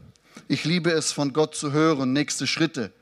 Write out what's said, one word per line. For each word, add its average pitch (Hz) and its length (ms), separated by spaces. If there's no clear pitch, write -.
Ich 143 180
liebe 170 260
es, 160 200
von 143 220
Gott 151 220
zu 147 160
hören, 143 420
nächste 143 320
Schritte. 131 460